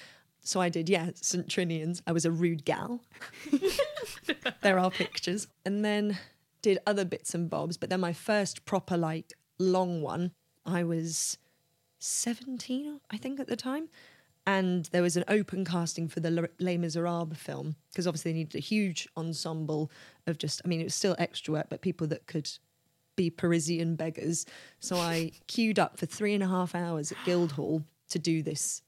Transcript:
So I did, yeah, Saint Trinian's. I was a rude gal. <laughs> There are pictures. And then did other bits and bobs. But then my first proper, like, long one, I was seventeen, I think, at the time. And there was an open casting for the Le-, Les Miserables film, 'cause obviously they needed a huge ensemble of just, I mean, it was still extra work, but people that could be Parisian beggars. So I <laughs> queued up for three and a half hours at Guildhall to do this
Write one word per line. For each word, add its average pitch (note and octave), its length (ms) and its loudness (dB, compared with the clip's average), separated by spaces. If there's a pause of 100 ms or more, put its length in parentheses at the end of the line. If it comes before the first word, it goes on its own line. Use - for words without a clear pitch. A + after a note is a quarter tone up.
(420)
So - 180 0
I F3 80 4
did, E3 200 0
yeah, F3 280 4
Saint - 320 -2
Trinian's. E3 580 -2
I E3+ 60 0
was E3 120 2
a E3 60 4
rude E3 340 2
gal. - 360 -2 (500)
<laughs> B4 1120 0
There F#3+ 160 6
are F#3 120 4
pictures. - 560 -2 (180)
And G3+ 200 0
then G#3 340 0 (440)
did G3 240 4
other G3+ 180 2
bits - 300 -4
and E3+ 160 -2
bobs. D#3 260 -2
But - 140 -6
then F#3 100 2
my F3 120 0
first G#3 520 0
proper, F#3 320 0
like, D#3+ 360 -2 (260)
long F#3 440 2
one, D#3 300 -2 (340)
I F3 160 2
was E3 540 -2 (640)
seventeen, B3+ 1000 -4 (100)
I G#3+ 80 -4
think, C4+ 200 -6
at C4+ 100 -6
the B3 80 0
time. D4 320 -4 (580)
And F#3 400 4
there F3+ 160 4
was F3 140 2
an F3 120 4
open G3 360 2
casting E3 440 -2
for E3+ 120 -6
the E3 100 0
Le-, E3 180 2 (100)
Les F3+ 200 2
Miserables E3+ 580 -2
film, D3 400 -6 (180)
'cause F3 120 -2
obviously D#3+ 260 -2
they D#3+ 60 0
needed D#3 180 -4
a D3+ 60 -2
huge G3+ 520 0
ensemble D#3+ 760 -2 (360)
of E3 120 -2
just, - 260 -4
I F3+ 40 -2
mean, E3 120 0
it E3 40 -2
was - 100 -4
still F#3+ 240 2
extra - 340 -2
work, D3+ 160 -2
but - 140 -8
people F3+ 240 0
that - 200 -4
could D3+ 240 -4 (640)
be F3 140 2
Parisian E3 680 2
beggars. D#3+ 500 -2 (360)
So - 160 -4
I E3 420 0
<laughs> - 100 -20
queued A3 300 2
up - 200 2
for E3 80 -2
three G#3 260 0
and G3+ 100 2
a F#3 60 2
half F#3 260 2
hours E3+ 380 -2
at - 140 -8
Guildhall D#3+ 580 2 (240)
to F3+ 100 -4
do D#3+ 240 2
this - 460 -4